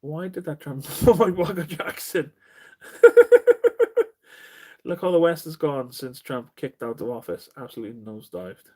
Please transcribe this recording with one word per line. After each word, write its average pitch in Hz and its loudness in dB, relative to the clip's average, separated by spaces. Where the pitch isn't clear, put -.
Why 160 -10
did 185 -12
that 151 -10
Trump? 139 -12
<laughs> - -2
Oh 240 8
my, 196 2
Michael 175 -4
Jackson. - -8
<laughs> - 4
Look 175 -8
how 180 -2
the 175 4
West 165 2
has 160 -12
gone 135 -6
since 131 -14
Trump 127 -10
kicked - -12
out 117 -10
of 107 -8
office. 117 -10
Absolutely 117 -16
nosedived. 107 -16